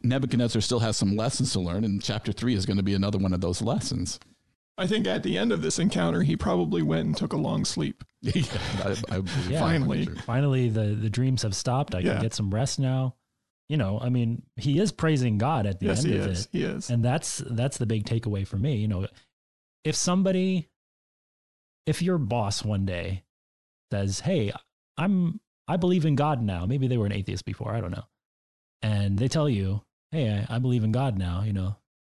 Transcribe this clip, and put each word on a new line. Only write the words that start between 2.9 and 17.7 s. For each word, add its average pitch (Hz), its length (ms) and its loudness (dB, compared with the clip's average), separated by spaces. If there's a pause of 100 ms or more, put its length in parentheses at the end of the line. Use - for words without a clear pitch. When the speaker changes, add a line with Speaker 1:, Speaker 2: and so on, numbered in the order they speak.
Speaker 1:
another 98 240 2
one 95 160 2
of 87 60 0
those 90 200 -2
lessons. 90 600 -4 (580)
Speaker 2:
I 185 80 -2
think 214 200 2
at - 160 0
the - 140 -2
end 220 160 2
of 180 80 0
this 156 180 -2
encounter, 175 440 2
he - 160 2
probably - 420 0
went 78 240 0
and 151 100 0
took - 200 -2
a - 20 -2
long - 300 0
sleep. - 360 -4 (100)
Speaker 1:
<laughs> - 100 -20
Yeah, 165 200 0 (400)
I, 98 80 -2 (200)
I 95 100 0
believe 92 300 -2
Speaker 3:
Yeah. 151 100 0
Speaker 2:
Finally. 147 460 0
Speaker 1:
that's - 100 -8
true. - 80 -12
Speaker 3:
Finally, 131 460 2
the, 107 280 2
the 110 120 0
dreams 127 320 2
have 104 120 -2
stopped. 123 400 -2
I 90 40 -2
Speaker 2:
Yeah. - 160 2
Speaker 3:
can - 80 0
get 113 100 -2
some 104 220 -2
rest 120 240 0
now. 131 380 0 (520)
You 156 80 0
know, 104 260 0
I 123 60 -2
mean, 120 340 2 (140)
he 143 240 2
is 214 100 2
praising 127 460 2
God 117 300 2
at 95 140 -4
the 196 60 0
Speaker 2:
Yes, 107 180 2
Speaker 3:
end - 100 2
Speaker 2:
he - 40 2
Speaker 3:
of 98 100 0
Speaker 2:
is, 92 180 -2
Speaker 3:
it. - 60 -14
Speaker 2:
he - 120 -2
is. - 240 -4
Speaker 3:
And 120 160 2
that's, 139 460 -2
that's 120 260 -2